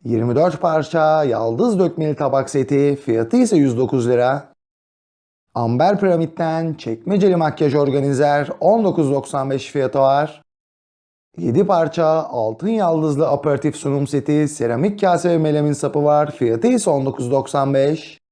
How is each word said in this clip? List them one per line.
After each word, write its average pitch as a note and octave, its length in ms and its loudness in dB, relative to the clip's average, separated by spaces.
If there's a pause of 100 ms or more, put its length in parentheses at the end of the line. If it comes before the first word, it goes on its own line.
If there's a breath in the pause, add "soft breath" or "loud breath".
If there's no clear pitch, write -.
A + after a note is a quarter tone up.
Yirmi A#2 320 0
dört D#3+ 240 0
parça D#3 640 0
yaldız A#2+ 540 0
dökmeli D#3 380 0
tabak C3+ 340 -2
seti, C#3+ 460 0
fiyatı A#2 400 -2
ise A#3 200 4
yüz C3+ 220 4
dokuz B2 300 0
lira. B2 440 0 (1000)
Amber B2+ 460 0
Piramit'ten E3 720 -2
çekmeceli F3+ 640 0
makyaj D3+ 380 0
organizer, C#3+ 760 0 (120)
on G#3+ 240 4
dokuz D#3+ 260 0
doksan C#3 400 -4
beş C3+ 200 -4
fiyatı C3+ 280 -2
var. C#3 440 2 (960)
Yedi E3+ 280 0
parça E3 400 0 (240)
altın A2+ 380 -4
yaldızlı D#3+ 600 0
aperatif C#3+ 480 -2
sunum C#3+ 300 -4
seti, D3 420 0
seramik C#3+ 520 -2
kase F3 300 2
ve E3+ 80 2
melamin D3+ 340 0
sapı D3 320 -2
var, D3 260 2
fiyatı A#2 360 -2
ise A#3 240 2
on C#3 160 0
dokuz B2+ 240 -6
doksan C#3 440 0
beş. C#3+ 440 -2 (140)